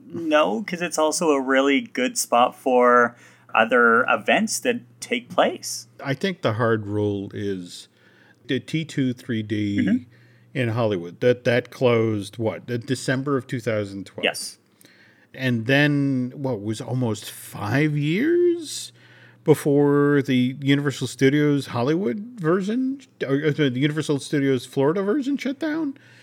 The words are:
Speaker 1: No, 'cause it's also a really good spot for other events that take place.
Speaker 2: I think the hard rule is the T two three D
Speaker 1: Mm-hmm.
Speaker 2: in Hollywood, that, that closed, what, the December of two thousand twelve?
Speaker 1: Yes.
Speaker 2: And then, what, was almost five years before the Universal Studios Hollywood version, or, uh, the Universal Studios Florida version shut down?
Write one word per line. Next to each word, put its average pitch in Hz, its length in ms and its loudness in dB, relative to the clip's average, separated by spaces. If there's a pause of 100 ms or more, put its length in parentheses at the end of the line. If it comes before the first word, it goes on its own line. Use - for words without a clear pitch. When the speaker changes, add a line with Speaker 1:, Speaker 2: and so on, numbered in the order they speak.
Speaker 1:
No, 170 560 0
'cause 175 180 -6
it's 170 160 -4
also 156 340 2
a 139 100 2
really 135 400 2
good 123 360 -4
spot 123 380 2
for 123 600 4 (380)
other 117 560 4
events 123 520 0
that 120 180 -2 (220)
take - 280 -6
place. - 580 -2 (160)
Speaker 2:
I 139 100 -4
think 185 300 -6
the 117 100 0
hard 113 340 0
rule 101 460 -4
is 98 540 -10 (600)
the 131 120 -2
T 160 260 -6
two 135 280 -2
three 113 300 -6
D 104 360 -2
Speaker 1:
Mm-hmm. 226 180 2 (560)
Speaker 2:
in 123 160 -2
Hollywood, 104 500 -2
that, 123 240 2
that 123 280 0
closed, 113 680 0
what, 104 300 -6
the 123 100 -4
December 135 600 -4
of 123 100 -6
two 131 120 -6
thousand 101 460 -4
twelve? - 180 -8
Speaker 1:
Yes. - 340 -4 (760)
Speaker 2:
And 123 320 -2
then, 139 680 2
what, 131 260 -6
was 107 180 -4
almost 120 500 -4
five 135 680 -2
years 320 960 0 (520)
before 143 800 4
the 127 380 0
Universal 139 460 0
Studios 143 600 2
Hollywood 165 520 -2 (200)
version, 208 640 -2 (260)
or, 139 180 0
uh, 156 60 4
the 143 180 2
Universal 147 500 0
Studios 139 460 0
Florida 196 380 0
version 254 340 -2
shut 269 220 -6
down? 311 360 -4 (280)